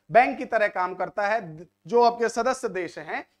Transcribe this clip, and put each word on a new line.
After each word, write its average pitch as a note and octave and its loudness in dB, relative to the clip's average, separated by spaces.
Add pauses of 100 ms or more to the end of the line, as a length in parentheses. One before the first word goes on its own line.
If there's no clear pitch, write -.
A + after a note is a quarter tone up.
(120)
बैंक B3 6
की C4 -6
तरह G#3+ 0
काम F#3 -4
करता F#3+ -4
है, F3 -6 (180)
जो A#3 4
आपके A#3 2
सदस्य A#3+ -2
देश F3 -6
हैं F3+ -10 (140)